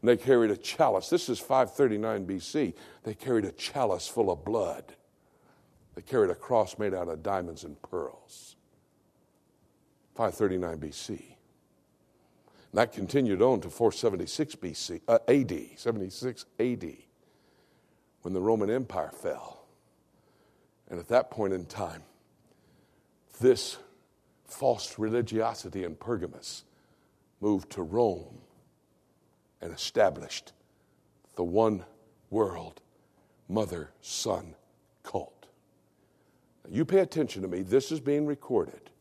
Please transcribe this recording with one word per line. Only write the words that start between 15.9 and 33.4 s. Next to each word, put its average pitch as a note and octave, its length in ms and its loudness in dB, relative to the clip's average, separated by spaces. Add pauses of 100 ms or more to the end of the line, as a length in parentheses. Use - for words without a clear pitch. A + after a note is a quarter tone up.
A A#2+ 160 2
D, F2 320 -12 (1120)
when F2+ 140 -6
the F2+ 60 0
Roman G#2+ 280 2
Empire A2 420 -2
fell. - 540 -10 (1200)
And F2 100 -8
at E2+ 80 -14
that B2 240 2
point G2+ 220 0
in F2+ 120 -4
time, E2 380 -8 (1400)
this B2 360 4 (680)
false - 540 -2
religiosity A2 840 -2
in E2 120 -8
Pergamus - 680 -8 (800)
moved G2+ 300 0
to G2 100 -8
Rome F2+ 560 0 (1200)
and E2+ 140 -8
established - 800 0 (840)
the F2+ 80 -2
one G2 400 2 (460)
world F2+ 500 -2 (720)